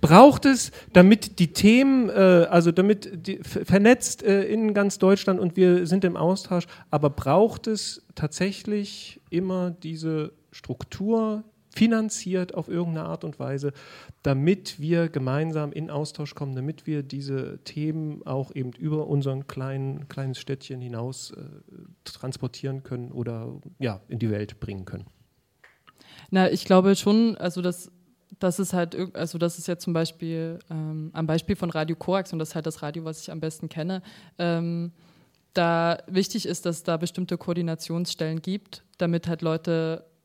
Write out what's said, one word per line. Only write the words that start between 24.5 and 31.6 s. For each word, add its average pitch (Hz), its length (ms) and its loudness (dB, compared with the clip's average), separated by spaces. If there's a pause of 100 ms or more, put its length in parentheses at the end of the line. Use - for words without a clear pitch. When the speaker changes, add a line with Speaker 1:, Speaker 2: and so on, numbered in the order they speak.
Speaker 1:
bringen 98 240 -10
können? - 220 -14 (1200)
Speaker 2:
Na, 185 220 4
ich - 140 -4
glaube 190 320 6
schon, 220 400 2
also 180 240 -4
das, 180 280 -6 (480)
das 185 220 -2
ist 185 140 -2
halt 170 200 -2
irg-, 180 240 -8
also 165 200 -6
das 170 200 -2
ist 165 120 -10
jetzt 175 140 -6
zum 175 100 -4
Beispiel, 165 680 -4 (100)
ähm, 156 440 -8
am 165 120 -4
Beispiel 170 300 -2
von 175 140 -6